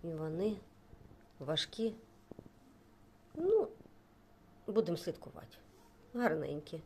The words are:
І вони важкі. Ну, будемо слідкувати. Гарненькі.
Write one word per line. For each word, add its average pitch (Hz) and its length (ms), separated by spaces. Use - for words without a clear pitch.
І 170 40
вони 165 500
важкі. 160 560
Ну, 370 320
будемо 175 300
слідкувати. - 600
Гарненькі. 156 720